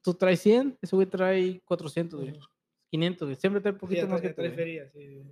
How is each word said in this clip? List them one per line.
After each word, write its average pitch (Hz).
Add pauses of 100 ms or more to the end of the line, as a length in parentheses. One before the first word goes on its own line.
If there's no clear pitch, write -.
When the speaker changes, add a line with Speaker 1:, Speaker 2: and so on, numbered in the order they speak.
Speaker 1:
tú 175
traes 185
cien, 254
ese 190
güey 190
trae 185
cuatrocientos, 165
güey. 135
Speaker 2:
Ujú. 151 (440)
Speaker 1:
Quinientos, 165
güey. 131
Siempre 196
trae 202
Speaker 2:
Sí, -
Speaker 1:
poquito 185
Speaker 2:
ya 196
Speaker 1:
más 180
Speaker 2:
trae, 180
Speaker 1:
que -
tú, 170
Speaker 2:
trae 170
Speaker 1:
güey. 160
Speaker 2:
feria, 165
sí, 143 (160)
sí. -